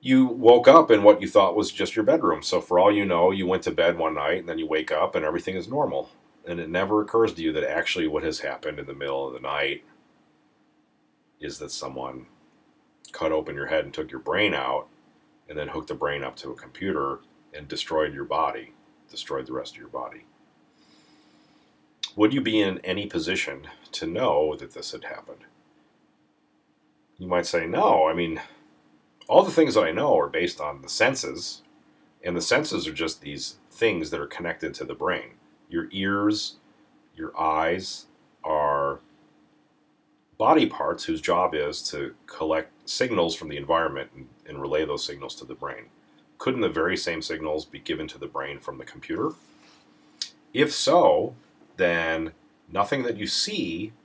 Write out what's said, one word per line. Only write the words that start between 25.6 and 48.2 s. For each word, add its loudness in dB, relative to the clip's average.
You -10
might 0
say, -2
No, 4
I 0
mean, -4
all 8
the 0
things 4
that 6
I 0
know 2
are 2
based -4
on -8
the -16
senses, -2
and -4
the -2
senses 0
are -8
just -6
these -10
things 0
that -6
are -8
connected -8
to -10
the -10
brain. -4
Your -6
ears, -2
your -12
eyes -2
are 0
body 4
parts -4
whose -4
job 0
is -4
to -8
collect -6
signals -2
from -12
the -10
environment -2
and, -20
and -14
relay -2
those -4
signals -12
to -18
the -14
brain. -12
Couldn't -2
the 0
very 0
same -4
signals -6
be -20
given -8
to -16
the -10